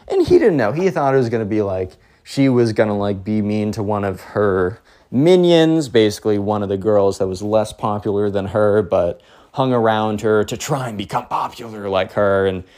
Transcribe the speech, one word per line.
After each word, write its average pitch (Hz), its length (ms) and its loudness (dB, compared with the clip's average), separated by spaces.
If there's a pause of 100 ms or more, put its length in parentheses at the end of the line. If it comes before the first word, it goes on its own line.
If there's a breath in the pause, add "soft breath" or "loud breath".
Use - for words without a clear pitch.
And 381 200 0
he 359 100 6
didn't 208 200 4
know. 107 140 2
He 180 200 0
thought 139 240 0
it - 20 4
was 120 120 2
gonna 113 140 -2
be, 107 200 -2
like, 92 300 -4 (300 soft breath)
she 135 260 0
was 120 220 4
gonna, 107 240 0
like, 101 280 -4
be 107 180 -2
mean 104 300 -2
to 107 100 -6
one 101 220 -2
of 95 180 -6
her 95 560 0 (320 soft breath)
minions, 160 800 4
basically 107 480 2
one 104 240 -2
of 98 80 -4
the 101 80 -2
girls 98 400 2
that 98 80 -2
was 92 160 -6
less 104 320 -2
popular 104 560 -2
than 98 160 -4
her, 107 380 2
but 87 380 -2 (320 soft breath)
hung 131 200 0
around 110 480 0
her 107 220 2
to 117 120 -6
try 131 320 -6
and 104 120 -8
become 107 260 -8
popular 107 640 -8
like 95 220 -2
her, 98 340 2
and 92 180 -2 (140 soft breath)